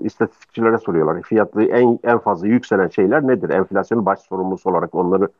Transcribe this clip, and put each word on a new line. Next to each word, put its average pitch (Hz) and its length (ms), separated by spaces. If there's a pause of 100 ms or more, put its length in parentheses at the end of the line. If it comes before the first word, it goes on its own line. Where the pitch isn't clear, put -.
istatistikçilere 113 720
soruyorlar. 85 440
Fiyatı 107 400
en, 120 420
en 120 140
fazla 98 300
yükselen 107 400
şeyler 117 400
nedir? 92 220
Enflasyonun 98 560
baş 98 140
sorumlusu 92 500
olarak 85 260
onları, 92 320 (120)